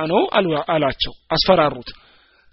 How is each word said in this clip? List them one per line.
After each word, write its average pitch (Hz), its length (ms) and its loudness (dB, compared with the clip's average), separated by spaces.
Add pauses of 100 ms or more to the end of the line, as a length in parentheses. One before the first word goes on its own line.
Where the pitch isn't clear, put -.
ነው» 196 140 2 (100)
አሉ፣ 196 160 2 (200)
አላቸው። 151 460 -2 (180)
አስፈራሩት። 151 580 2 (640)